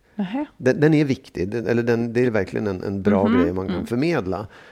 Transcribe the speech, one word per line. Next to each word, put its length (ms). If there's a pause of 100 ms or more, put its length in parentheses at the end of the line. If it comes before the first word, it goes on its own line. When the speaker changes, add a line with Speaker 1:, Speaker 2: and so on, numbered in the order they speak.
(160)
Speaker 1:
Nähä. 300 (120)
Speaker 2:
Den, 220
den 140
är 120
viktig, 440
den, 180
eller 160
den, 300
det 120
är 60
verkligen 360
en, 160
en 180
bra 260
Speaker 1:
Mhm, 140
Speaker 2:
grej 120
man 120
kan 100
Speaker 1:
mm. 120
Speaker 2:
förmedla. 600 (240)